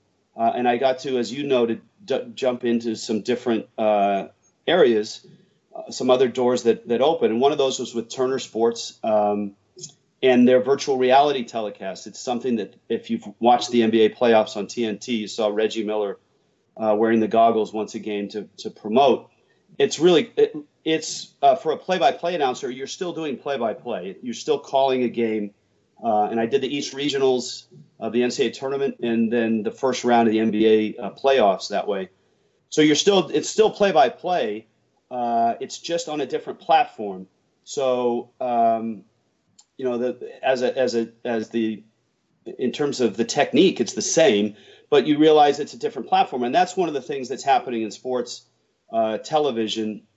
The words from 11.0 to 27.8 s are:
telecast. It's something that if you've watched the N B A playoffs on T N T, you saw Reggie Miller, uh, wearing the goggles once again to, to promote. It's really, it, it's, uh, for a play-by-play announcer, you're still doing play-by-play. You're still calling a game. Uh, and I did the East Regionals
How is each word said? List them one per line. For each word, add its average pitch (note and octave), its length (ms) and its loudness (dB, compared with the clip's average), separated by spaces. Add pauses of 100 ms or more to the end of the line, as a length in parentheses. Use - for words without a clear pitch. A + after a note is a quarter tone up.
telecast. G#2 640 -8
It's G#2 140 -16
something B2 380 -4
that F#2+ 180 -8 (120)
if A2+ 220 -6
you've A2+ 180 -6 (120)
watched A#2+ 320 2
the A#2+ 100 4
N A2+ 80 2
B A2+ 120 4
A G#2+ 80 6
playoffs A2 480 2
on G2 100 -6
T A#2+ 180 -4
N G#2+ 140 -6
T, B2 160 -6
you G#2+ 120 -4
saw G#2+ 200 -2
Reggie G#2+ 360 -2
Miller, G#2 360 -4 (560)
uh, A2 200 0
wearing A2+ 240 4
the G#2+ 80 2
goggles A2 460 2
once G#2+ 220 -6
again G2+ 340 -6
to, G#2 180 -10 (100)
to A2 120 -12
promote. A#2 600 0 (500)
It's C#3 200 0
really, D#3+ 380 4
it, - 180 2 (300)
it's, - 560 -4
uh, C#3 140 6
for - 160 -4
a E3 60 -4
play-by-play E3+ 580 0
announcer, C3 340 -4
you're C3 180 -10
still F3 260 -8
doing D3+ 240 -6
play-by-play. G#2+ 840 -6
You're B2 120 -8
still C#3+ 260 -2
calling C3+ 440 0
a A#2 60 0
game. A2 420 -2 (520)
Uh, G#2+ 220 2
and A#2 140 -2
I A2+ 60 0
did B2+ 160 0
the C3+ 140 -4
East C#3+ 180 -8
Regionals C3+ 720 -2 (340)